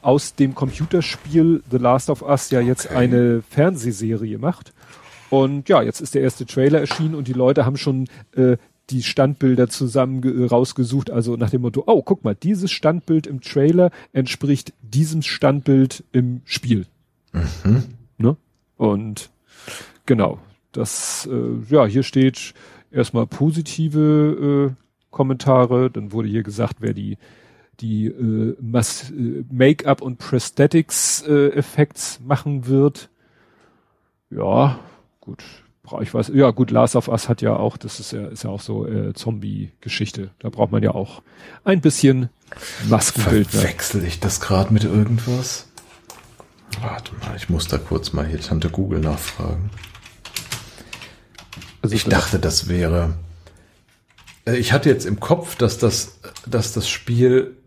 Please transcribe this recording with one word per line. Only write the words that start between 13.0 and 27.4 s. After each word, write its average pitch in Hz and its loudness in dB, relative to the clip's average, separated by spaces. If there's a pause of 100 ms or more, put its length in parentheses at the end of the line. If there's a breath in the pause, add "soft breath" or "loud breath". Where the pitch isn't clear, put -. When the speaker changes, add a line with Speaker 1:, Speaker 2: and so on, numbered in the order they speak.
Speaker 1:
im 135 -8
Trailer 165 4 (220 loud breath)
entspricht 135 -2
diesem 151 0
Standbild 135 2
im 123 0
Spiel.“ 107 -2 (480)
Speaker 2:
Mhm. 95 2 (340)
Speaker 1:
Ne? 123 2 (400)
Und 104 -2 (760 loud breath)
genau. 110 2 (320)
Das, - -6
äh, 120 -4
ja, 139 8
hier 113 0
steht - 0 (380 loud breath)
erstmal 120 0
positive, 151 0
äh, - -18 (280)
Kommentare. 127 2
Dann 104 -8
wurde 110 -4
hier 107 -2
gesagt, 107 -6
wer 110 -4
die, 101 -8 (640 soft breath)